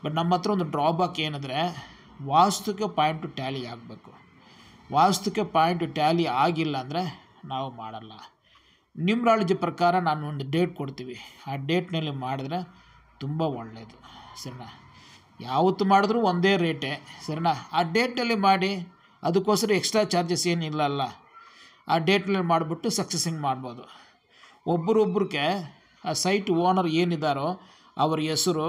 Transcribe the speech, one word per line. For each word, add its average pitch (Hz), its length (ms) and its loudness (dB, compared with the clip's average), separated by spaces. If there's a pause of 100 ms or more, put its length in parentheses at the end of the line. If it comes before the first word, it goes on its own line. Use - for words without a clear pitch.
But 151 160 -6
ನಮ್ಮ 175 180 2
ಹತ್ರ 175 200 -2
ಒಂದು 175 180 -2
ಡ್ರಾಬ್ಯಾಕ್ 165 460 0
ಏನಂದರೆ 143 380 -4 (680)
ವಾಸ್ತುಕ್ಕೆ 190 600 2 (100)
ಪಾಯಿಂಟು 156 300 0 (100)
ಟ್ಯಾಲಿ 135 240 -6 (100)
ಆಗಬೇಕು. 117 400 -18 (800)
ವಾಸ್ತುಕ್ಕೆ 185 540 2 (120)
ಪಾಯಿಂಟು 175 300 4 (120)
ಟ್ಯಾಲಿ 165 280 2 (180)
ಆಗಿಲ್ಲ 160 400 0
ಅಂದರೆ 147 180 -4 (500)
ನಾವು 131 160 -6 (120)
ಮಾಡಲ್ಲ. 110 340 -12 (840)
ನ್ಯೂಮರಾಲಜಿ 214 680 2
ಪ್ರಕಾರ 175 360 2
ನಾನು 156 300 0
ಒಂದು 139 240 -6
ಡೇಟ್ 175 240 2
ಕೊಡ್ತೀವಿ, 131 380 -10 (320)
ಆ 135 60 -6 (160)
ಡೇಟ್ನಲ್ಲಿ 165 520 -2
ಮಾಡಿದ್ರೆ 135 380 -6 (640)
ತುಂಬ 156 180 -4 (180)
ಒಳ್ಳೆಯದು, 113 380 -16 (440)
ಸರಿನಾ? 123 260 -14 (720)
ಯಾವತ್ತು 165 520 2
ಮಾಡಿದ್ರೂ 202 300 4 (100)
ಒಂದೇ 180 220 4 (100)
ರೇಟೇ, 143 280 -2 (340)
ಸರಿನಾ? 160 280 0 (240)
ಆ 160 40 4 (140)
ಡೇಟ್ನಲ್ಲಿ 240 500 0
ಮಾಡಿ, 190 260 4 (520)
ಅದಕ್ಕೋಸ್ಕರ 196 560 2
ಎಕ್ಸ್ಟ್ರಾ 214 240 2 (100)
ಚಾರ್ಜಸ್ 175 400 0
ಏನಿಲ್ಲ 156 280 -2 (100)
ಅಲ್ಲ. 139 100 -2 (840)
ಆ 165 100 2 (100)
ಡೇಟ್ನಲ್ಲಿ 190 460 2
ಮಾಡಿಬಿಟ್ಟು 165 360 0 (100)
ಸಕ್ಸಸ್ಸಿಂಗ್ 165 480 -4
ಮಾಡ್ಬೋದು. 127 380 -6 (800)
ಒಬ್ಬರೊಬ್ರಿಗೆ 175 800 2 (580)
ಆ 165 100 -4 (100)
ಸೈಟ್ 196 280 0 (140)
ಓನರ್ 185 240 4 (120)
ಏನಿದ್ದಾರೋ 156 480 0 (480)
ಅವ್ರ 156 220 2 (120)
ಹೆಸರು 156 380 0